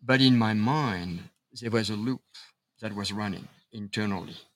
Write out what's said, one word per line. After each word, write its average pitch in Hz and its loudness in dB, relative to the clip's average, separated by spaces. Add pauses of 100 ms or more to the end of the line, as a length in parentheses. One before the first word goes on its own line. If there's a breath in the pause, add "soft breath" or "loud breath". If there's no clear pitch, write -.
But 131 4
in 131 8
my 110 4
mind, 104 -2 (300)
there 117 -6
was 107 0
a 107 -2
loop 117 -4 (580 loud breath)
that 107 -8
was 101 -6
running 101 -6 (240)
internally. 104 -4 (200)